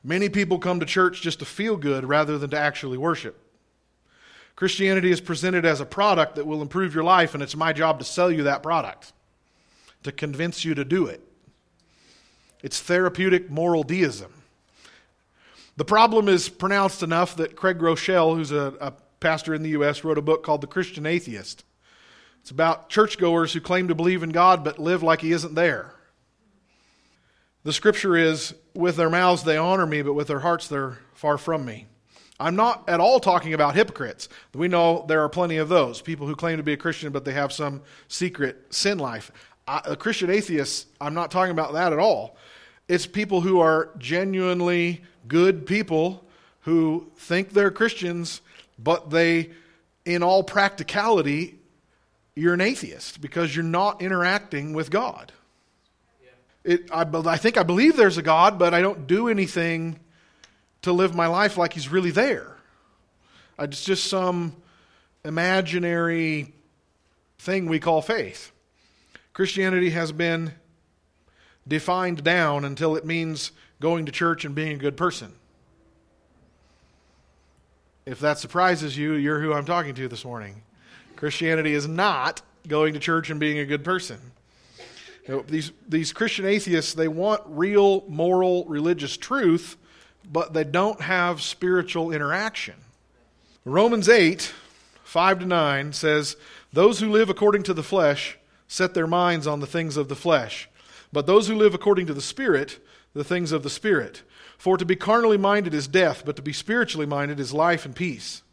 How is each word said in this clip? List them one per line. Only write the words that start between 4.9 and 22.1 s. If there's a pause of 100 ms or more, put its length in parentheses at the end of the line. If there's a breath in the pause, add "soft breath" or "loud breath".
is
presented
as
a
product
that
will
improve
your
life,
and
it's
my
job
to
sell
you
that
product, (920 soft breath)
to
convince
you
to
do
it. (1400 soft breath)
It's
therapeutic
moral
deism. (1300 soft breath)
The
problem
is
pronounced
enough
that
Craig
Groeschel,
who's
a,
a (260)
pastor
in
the
U
S,
wrote
a
book
called
The
Christian
Atheist. (800 soft breath)